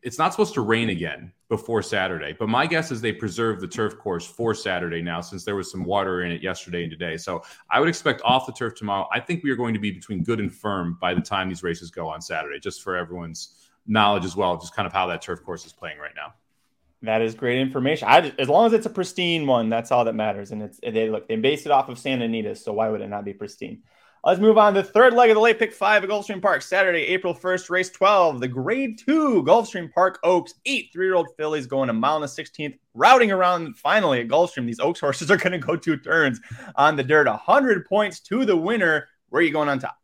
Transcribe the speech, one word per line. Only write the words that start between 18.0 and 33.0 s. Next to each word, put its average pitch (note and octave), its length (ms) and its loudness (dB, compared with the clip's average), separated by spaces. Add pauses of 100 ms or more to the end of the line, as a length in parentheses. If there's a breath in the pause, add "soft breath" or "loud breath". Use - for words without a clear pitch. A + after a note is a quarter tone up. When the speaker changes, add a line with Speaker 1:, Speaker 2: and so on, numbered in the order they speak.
Speaker 2:
I D3 140 8
just, C#3+ 180 -6
as C3 100 0
long F#3+ 160 6
as A3+ 80 4
it's A3 140 2
a - 20 -4
pristine F3 560 -2
one, A#2 240 2
that's A#2 220 -2
all A#2+ 140 4
that A2+ 100 -2
matters. G2+ 360 -4
And G#2+ 120 -8
it's, - 180 -16
they A2+ 280 0
look, G#2+ 180 -6
they A2+ 80 -2
based C3+ 300 0
it D3 60 0
off C3+ 180 2
of B2 100 -14
Santa B2+ 260 -2
Anita, G#2+ 300 -4
so - 180 -8
why A2 160 0
would G#2+ 120 -4
it G#2 60 -10
not G2+ 160 -8
be G2+ 100 -10
pristine? - 500 -14 (420 soft breath)
Let's F#3 160 4
move G#3+ 160 8
on G#3+ 160 6
to G3 80 2
the F#3+ 60 -4
third A#3+ 260 6
leg A#3+ 160 8
of A3 60 8
the G#3+ 60 4
late A3 180 4
pick A3 120 -2
five G#3 320 2
at F#3+ 60 -6
Gulfstream G3+ 320 -4
Park, F3+ 220 0
Saturday, F#3 400 2
April F3+ 320 -2
first, F3+ 340 -4
race F3+ 220 -2
twelve, F#3 500 4
the C3 60 -2
grade A3 500 -4
two C4+ 460 2
Gulfstream F3+ 500 2
Park F#3 300 2
Oaks, F3 320 0 (100)
eight - 260 -4
three-year-old F3+ 360 0 (100)
fillies D3+ 300 -4
going C3+ 220 -2
a A2+ 40 -2
mile C3 220 0
and D3+ 100 -4
a - 20 -8
sixteenth, D3+ 480 -10 (200)
routing A3 360 8